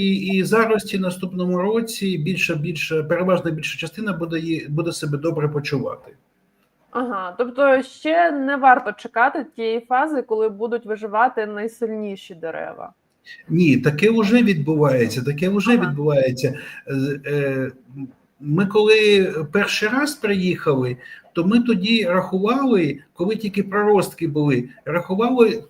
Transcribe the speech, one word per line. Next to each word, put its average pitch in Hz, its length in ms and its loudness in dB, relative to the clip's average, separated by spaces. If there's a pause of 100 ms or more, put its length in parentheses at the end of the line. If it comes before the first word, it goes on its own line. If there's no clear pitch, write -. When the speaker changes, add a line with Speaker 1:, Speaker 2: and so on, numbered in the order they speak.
Speaker 1:
і 190 380 0
зарості 214 560 0
наступному 180 580 -4
році 196 600 -2
більша, 170 380 -2
більша, 160 480 -4
переважна 175 480 0
більша 156 260 -8
частина 208 360 -8
буде 165 260 -4
її, 160 300 -4
буде 160 220 -2
себе 147 260 -4
добре 151 320 -2
почувати. - 600 -6 (800)
Speaker 2:
Ага, 240 460 -6
тобто 262 460 2
ще 330 480 0
не 277 240 -2
варто 254 360 4
чекати 247 540 -2 (100)
тієї 226 240 -4
фази, 254 420 -2
коли 220 280 -2
будуть 226 360 -6
виживати 214 600 -2
найсильніші 214 920 -8
дерева? 160 580 -10 (560)
Speaker 1:
Ні, 156 280 4
таке 147 340 2
вже 226 320 4
відбувається, 147 800 2
таке 147 280 -2
вже 208 240 2
Speaker 2:
Ага. - 140 2
Speaker 1:
відбувається. 139 720 0 (280)
Е, 143 60 -6 (320)
е, 135 460 -2 (680)
ми 147 260 0
коли 208 680 4 (180)
перший 202 380 0
раз 277 260 0
приїхали, 160 840 -2 (360)
то 170 120 0
ми 226 140 4
тоді 220 460 2
рахували, 190 920 0 (140)
коли 196 220 -2
тільки 202 280 -2
проростки 196 640 2
були, 143 420 0 (160)
рахували 196 840 2